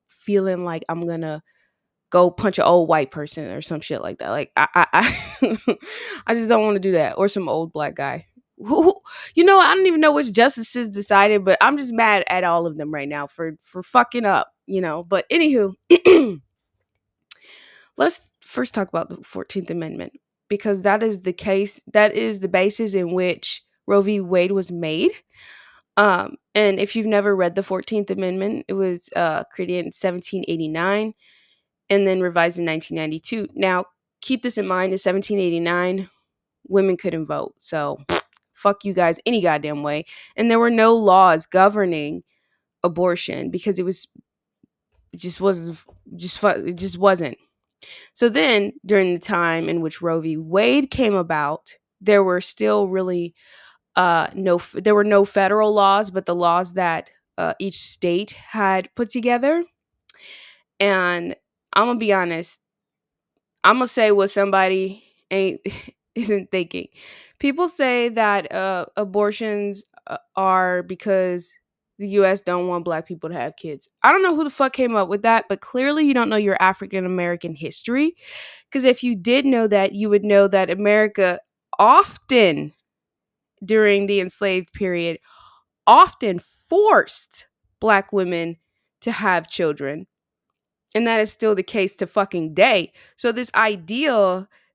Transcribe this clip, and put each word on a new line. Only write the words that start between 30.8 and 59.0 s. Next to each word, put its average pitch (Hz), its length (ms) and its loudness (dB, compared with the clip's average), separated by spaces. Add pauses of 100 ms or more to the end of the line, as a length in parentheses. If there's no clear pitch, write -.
and 196 160 2
then 190 140 2
revised 175 400 0
in 170 60 -2
nineteen 165 320 -6
ninety-two. 160 560 -6
Now, 185 320 0 (340)
keep 254 240 -4
this 240 140 -2
in 202 100 -2
mind, 185 240 -2
in 190 60 -2
seventeen 196 420 -2
eighty-nine, 180 720 -2 (580)
women 190 300 2
couldn't 165 300 -6
vote. 147 320 -8
So, 147 400 -6 (540)
fuck 202 300 -2
you 202 100 -4
guys 170 320 0
any 233 140 0
goddamn 151 440 -2
way. 147 200 -4 (320)
And 233 160 0
there 226 80 4
were 233 100 2
no 226 240 4
laws 185 520 6
governing 180 800 0 (600)
abortion 175 680 -4
because 180 280 -4
it 180 60 -4
was, 180 240 -6 (1040)
it 170 80 -20
just 180 180 -10
wasn't, 170 400 -4 (380)
just 175 220 -10
fu-, 208 80 2
it - 280 -4
just 175 220 -8
wasn't. 175 400 2 (760)
So - 140 2
then, 214 460 2 (120)
during 190 280 2
the 175 60 -4
time 170 500 -2
in 170 100 -2
which 160 220 -6
Roe 165 180 -2
v. 160 160 -4
Wade 214 560 0
came 220 240 0
about, 160 600 -4 (240)
there 202 220 4
were 180 180 0
still 208 480 -2
really, 180 440 -4 (640)
uh, 170 380 2
no 185 220 0
f-, - 200 -6
there 208 200 2
were 208 100 4
no 202 180 6
federal 208 500 2
laws, 202 380 2
but 190 140 -6
the 175 100 -4
laws 175 380 0
that, 175 360 -4 (280)
uh, - 220 -2
each 190 200 -6
state 180 520 -4
had 190 640 -4
put 240 140 -6